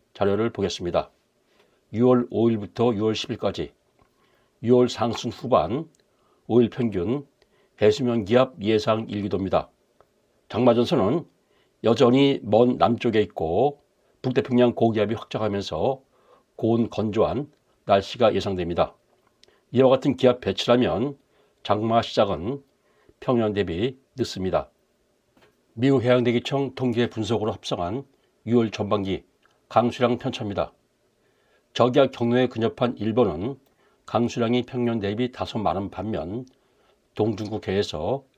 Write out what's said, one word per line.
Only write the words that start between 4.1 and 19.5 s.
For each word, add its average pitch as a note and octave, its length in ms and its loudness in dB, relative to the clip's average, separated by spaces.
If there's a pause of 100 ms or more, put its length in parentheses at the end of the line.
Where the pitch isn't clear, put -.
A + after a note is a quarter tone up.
유월 B2 260 6
상순 A#2 420 -6
후반 A#2 560 -2 (640)
오 A2+ 120 4
일 A2+ 100 4
평균 A2+ 560 -4 (540)
해수면 A#2 440 2
기압 B2 380 2
예상 A2 460 0
일 G2+ 140 -6
기도입니다. F#2+ 480 -2 (800)
장마 A#2 260 4
전선은 A#2+ 500 0 (600)
여전히 B2+ 580 4
먼 A#2 360 4
남쪽에 A2 440 0
있고 G2+ 580 -2 (420)
북태평양 B2 520 2
고기압이 A2 400 0
확장하면서 G#2 840 -4 (560)
고온 A2+ 340 0
건조한 G#2+ 600 -2 (340)
날씨가 G2+ 500 2
예상됩니다. F2+ 600 -4 (800)